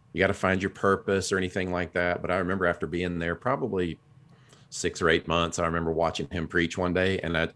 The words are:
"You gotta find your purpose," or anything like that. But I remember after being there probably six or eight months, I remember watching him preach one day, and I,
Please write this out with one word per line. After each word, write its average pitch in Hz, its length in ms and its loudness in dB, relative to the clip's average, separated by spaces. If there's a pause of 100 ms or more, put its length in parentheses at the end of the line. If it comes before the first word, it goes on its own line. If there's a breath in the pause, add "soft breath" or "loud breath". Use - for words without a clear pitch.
(140)
"You 80 60 -6
gotta 95 140 4
find 95 280 2
your 95 100 0
purpose," 98 600 2
or 98 60 2
anything 92 340 -2
like 90 220 -4
that. 87 280 0
But - 100 -4
I 90 60 2
remember 92 280 0
after 87 200 0
being 87 320 -2
there 85 180 -2
probably 104 640 -2 (720 soft breath)
six - 320 -4
or 87 80 4
eight 82 180 2
months, 82 320 0
I 85 60 2
remember 82 260 0
watching 82 380 -2
him 82 180 -4
preach 85 300 0
one 90 160 0
day, 92 260 2
and 82 180 -2
I, 82 180 0